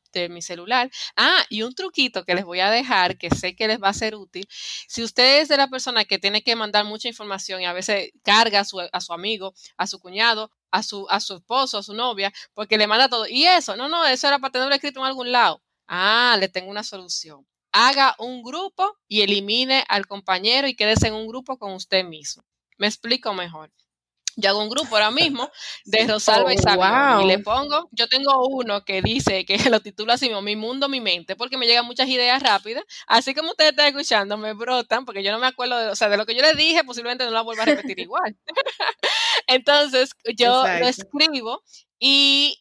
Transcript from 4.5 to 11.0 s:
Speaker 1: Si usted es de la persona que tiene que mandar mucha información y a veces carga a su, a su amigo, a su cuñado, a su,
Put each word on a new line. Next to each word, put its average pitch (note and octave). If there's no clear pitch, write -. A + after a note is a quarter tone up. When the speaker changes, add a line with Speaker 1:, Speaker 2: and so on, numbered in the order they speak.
Speaker 1:
Si -
usted B3+
es D4
de D4
la C#4
persona B3+
que F#3+
tiene G3+
que A#3
mandar G#3
mucha G#3+
información G3
y F3+
a F3
veces F#3
carga G#3
a G3+
su, F#3+
a F3
su F3
amigo, F#3+
a F3+
su G3
cuñado, G#3+
a G3
su, G3